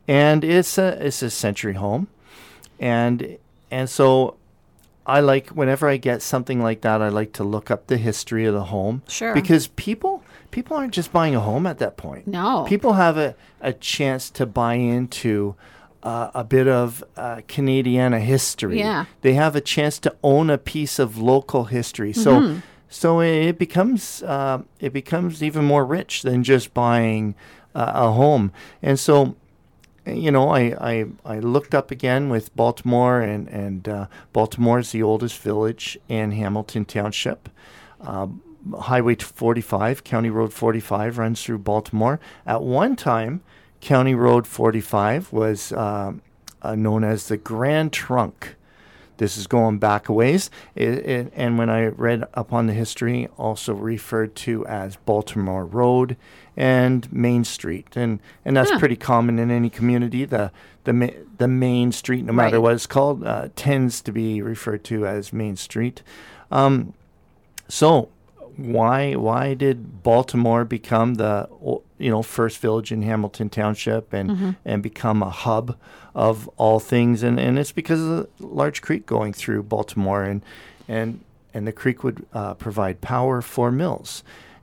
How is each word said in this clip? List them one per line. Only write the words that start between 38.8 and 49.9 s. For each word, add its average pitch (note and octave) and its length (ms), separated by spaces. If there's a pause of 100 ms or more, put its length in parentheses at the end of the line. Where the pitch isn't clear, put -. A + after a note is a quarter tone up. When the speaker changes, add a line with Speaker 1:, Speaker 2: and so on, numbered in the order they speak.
Speaker 1:
forty-five, A#2 920
County A#2 240
Road A2 240
forty-five, A2+ 640
runs A2+ 260
through A2+ 160
Baltimore. G#2+ 600 (260)
At A2+ 160
one E3 340
time, B2 460 (400)
County C3 340
Road A#2+ 320
forty-five A2+ 840
was, A2 400
uh, G#2 400 (480)
uh, A2 140
known A2 280
as G#2+ 240
the A2 100
Grand C#3+ 540
Trunk. - 640 (640)
This G#2 200
is G2 100
going A2+ 320
back G#2 300